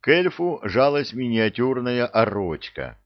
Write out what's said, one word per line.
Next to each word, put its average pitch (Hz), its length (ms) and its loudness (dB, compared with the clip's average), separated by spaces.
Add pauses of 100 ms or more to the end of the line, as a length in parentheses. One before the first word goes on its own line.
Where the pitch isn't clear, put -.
К - 60 -6
эльфу 170 560 2
жалась 131 500 2
миниатюрная 120 920 0
орочка 92 1000 -2